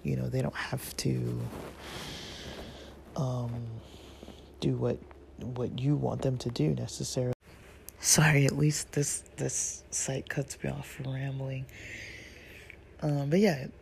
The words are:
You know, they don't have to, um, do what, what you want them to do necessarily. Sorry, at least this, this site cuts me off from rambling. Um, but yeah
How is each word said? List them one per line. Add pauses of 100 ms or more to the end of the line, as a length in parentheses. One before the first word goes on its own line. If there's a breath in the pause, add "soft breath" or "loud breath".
You
know,
they
don't
have
to, (1800 loud breath)
um, (1080 loud breath)
do
what, (420)
what
you
want
them
to
do
necessarily. (680 loud breath)
Sorry,
at
least
this, (140)
this
site
cuts
me
off
from
rambling. (1400 loud breath)
Um,
but
yeah (140)